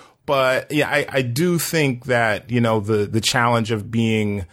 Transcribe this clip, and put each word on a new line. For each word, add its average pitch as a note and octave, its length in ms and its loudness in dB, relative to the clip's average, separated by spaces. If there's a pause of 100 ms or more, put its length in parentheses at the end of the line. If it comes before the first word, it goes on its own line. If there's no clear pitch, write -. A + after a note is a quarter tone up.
(260)
But C3+ 460 0
yeah, C#3+ 180 0
I, D3 200 0
I C3+ 140 0
do D#3+ 340 0
think C#3 480 -2
that, A#2 460 0
you A#2+ 100 2
know, A2 180 2
the, G#2 280 0
the G#2+ 140 -2
challenge A#2 500 0
of G#2 180 -4
being, G#2+ 640 0